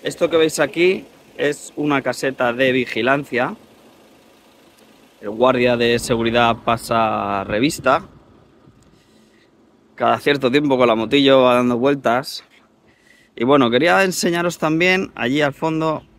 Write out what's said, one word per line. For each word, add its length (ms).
Esto 260
que 80
veis 220
aquí 460
es 380
una 260
caseta 500
de 200
vigilancia. 840
El 100
guardia 460
de 240
seguridad 640
pasa 800
revista. 600
Cada 240
cierto 320
tiempo 280
con 100
la 60
motillo 480
va 140
dando 220
vueltas. 640
Y 80
bueno, 260
quería 320
enseñaros 560
también 560
allí 280
al 100
fondo. 520